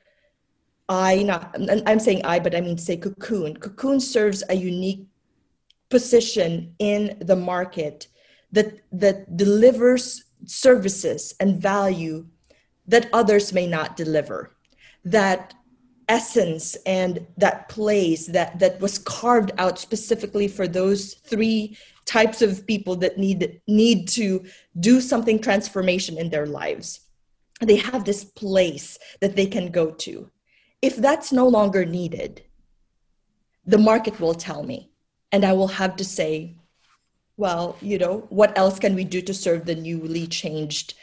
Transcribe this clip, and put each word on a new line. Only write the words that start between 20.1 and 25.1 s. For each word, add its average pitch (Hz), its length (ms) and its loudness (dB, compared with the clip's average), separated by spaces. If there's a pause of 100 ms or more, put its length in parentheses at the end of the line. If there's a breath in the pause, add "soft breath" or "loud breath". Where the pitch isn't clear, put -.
for 190 200 -4
those 190 460 -2
three 220 640 -2 (260 loud breath)
types 226 380 2
of 196 240 2
people 202 300 -2
that 180 200 0
need, 190 500 -2
need 214 420 4
to 190 360 -2 (360 loud breath)
do 240 200 6
something 226 400 0